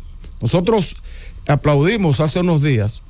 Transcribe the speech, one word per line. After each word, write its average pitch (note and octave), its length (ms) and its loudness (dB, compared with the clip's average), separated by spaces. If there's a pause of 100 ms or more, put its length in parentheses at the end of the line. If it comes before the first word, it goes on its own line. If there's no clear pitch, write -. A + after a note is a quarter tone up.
(420)
Nosotros F#3 560 0 (500)
aplaudimos D3 720 2
hace D3+ 220 0
unos E3+ 200 2
días A#2 480 0